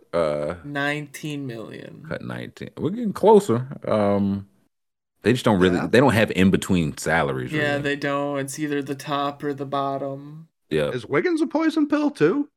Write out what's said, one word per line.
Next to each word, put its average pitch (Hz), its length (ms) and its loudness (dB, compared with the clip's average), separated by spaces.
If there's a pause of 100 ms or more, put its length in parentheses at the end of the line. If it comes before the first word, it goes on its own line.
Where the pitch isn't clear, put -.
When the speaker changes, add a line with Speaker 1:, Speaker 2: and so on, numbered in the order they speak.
(140)
Speaker 1:
Uh, 76 500 0
Speaker 2:
Nineteen 143 840 -6
million. - 600 -12
Speaker 1:
cut - 140 -8
nineteen. 60 560 -10
We're 151 140 -2
getting 226 200 -4
closer. 196 560 6 (180)
Um, 101 640 2 (760)
they 107 100 6
just 127 100 -4
don't 107 160 6
really, 90 180 6
Speaker 3:
Yeah. 87 100 0
Speaker 1:
they 110 120 0
don't 131 140 4
have 110 180 4
in-between 87 680 2
salaries, 71 540 -2
Speaker 2:
Yeah, 147 200 -2
Speaker 1:
really. 143 100 -2
Speaker 2:
they 143 160 -2
don't. 143 420 -4
It's 139 200 -8
either 147 220 -4
the 139 140 -6
top 143 480 -4
or 143 100 -2
the 135 120 -10
bottom. 139 800 -6 (220)
Speaker 1:
Yeah. 76 220 0
Speaker 3:
Is 123 140 -6
Wiggins 311 360 0
a 311 60 0
poison 311 420 0
pill 294 220 2
too? 254 460 2